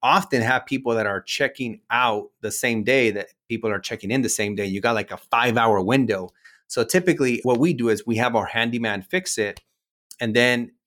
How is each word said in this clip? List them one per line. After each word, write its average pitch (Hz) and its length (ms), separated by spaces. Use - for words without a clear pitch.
often 143 380
have 123 260
people 131 280
that 110 120
are 98 140
checking 123 600
out 117 400
the 107 120
same 113 320
day 123 260
that 101 160
people 117 220
are 101 100
checking 101 320
in 131 100
the 117 80
same 104 240
day. 101 120
You 98 140
got, 117 140
like, 104 160
a 92 60
five-hour 113 680
window. 107 480
So 120 160
typically 147 580
what 123 160
we 160 160
do 120 160
is 104 160
we 113 100
have 117 200
our 98 100
handyman 117 560
fix 185 340
it. 104 240
And 113 140
then 120 380